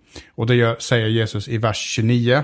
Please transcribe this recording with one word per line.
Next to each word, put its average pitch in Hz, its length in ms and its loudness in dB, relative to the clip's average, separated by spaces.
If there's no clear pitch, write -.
Och 117 120 -4
det 123 80 4
gör, 117 240 2
säger 113 280 0
Jesus 110 400 -2
i 120 100 -4
vers 110 200 -2
tjugonio, 123 680 0